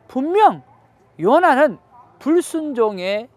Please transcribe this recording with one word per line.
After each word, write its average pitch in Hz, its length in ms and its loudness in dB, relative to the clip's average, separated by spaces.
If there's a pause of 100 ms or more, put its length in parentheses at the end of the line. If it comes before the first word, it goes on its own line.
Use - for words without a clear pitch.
분명 302 540 0 (580)
요나는 277 580 2 (400)
불순종의 233 1200 -4